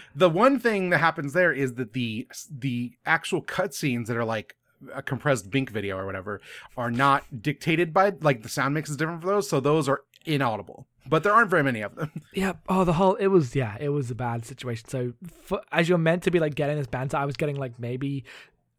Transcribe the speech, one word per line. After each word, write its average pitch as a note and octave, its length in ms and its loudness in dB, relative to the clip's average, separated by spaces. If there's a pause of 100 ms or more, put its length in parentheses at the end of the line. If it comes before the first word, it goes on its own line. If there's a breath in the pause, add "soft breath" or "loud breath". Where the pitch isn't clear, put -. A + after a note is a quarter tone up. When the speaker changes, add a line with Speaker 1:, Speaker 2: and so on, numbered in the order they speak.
(160 loud breath)
Speaker 1:
The E3+ 140 6
one A#3 300 4
thing G3+ 300 0
that F3 80 4
happens D#3 340 0
there E3+ 220 4
is B2+ 220 -2
that B2 180 -6
the, A#2 340 -4 (240)
the B2 400 -4 (140)
actual D#3+ 360 0
cutscenes B2 680 -4
that A#2 100 -2
are, A#2 80 0
like, A2 320 -6 (360)
a C3+ 80 -10
compressed B2 480 -2
Bink C3+ 220 -2
video G2+ 260 -4
or F#2+ 80 -6
whatever F#2+ 360 -8 (340 loud breath)
are A#2+ 160 -4
not C#3 500 2
dictated D#3+ 520 0
by, G3 260 4
like, C#3 240 2
the A#2 60 -14
sound C#3 240 -2
mix D3+ 160 -4
is D3 80 -6
different D#3+ 240 -4
for E3+ 60 -8
those, G3+ 220 0
so C#3+ 120 2
those D3 260 2
are C3+ 140 0 (240)
inaudible. B2 600 -2 (220)
But D#3 160 2
there G3+ 80 4
aren't A3 180 6
very E3 140 4
many B2 180 0
of G2+ 140 -6
them. D#3 160 -6 (160)
<laughs> - 60 -20
Speaker 2:
Yep. F#3+ 340 -2
Oh, F#3 160 2
the F3 100 2
whole, F#3 220 4
it G3 120 0
was, E3+ 280 4
yeah, A2 240 -2
it D3 100 -4
was C#3 220 -2
a B2 40 -10
bad A#2 300 -6
situation. A#2+ 440 -10
So B2 240 -4 (300)
for, - 180 -6 (100)
as E3 160 2
you're F3+ 100 4
meant E3 260 2
to F3 80 0
be, F3 80 4
like, D#3 140 0
getting D3 240 -2
this C#3+ 100 -2
banter, C3+ 280 -4
I C#3+ 100 -2
was C#3+ 120 -6
getting, D3 180 -2
like, C3 240 -8
maybe B2+ 460 -6 (540 loud breath)